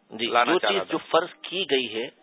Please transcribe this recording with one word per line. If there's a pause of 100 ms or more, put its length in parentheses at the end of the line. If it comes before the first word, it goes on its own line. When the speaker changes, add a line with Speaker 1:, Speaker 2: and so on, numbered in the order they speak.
(100)
Speaker 1:
جی،
Speaker 2:
لانا
Speaker 1:
جو
Speaker 2:
چاہ
رہا
Speaker 1:
چیز
Speaker 2:
تھا۔
Speaker 1:
جو (120)
فرض
کی
گئی
ہے (140)